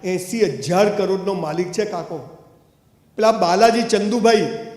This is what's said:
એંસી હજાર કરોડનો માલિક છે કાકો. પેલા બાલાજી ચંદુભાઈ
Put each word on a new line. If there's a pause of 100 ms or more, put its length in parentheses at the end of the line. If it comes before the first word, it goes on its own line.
એંસી
હજાર
કરોડનો
માલિક
છે
કાકો. (880)
પેલા
બાલાજી
ચંદુભાઈ (100)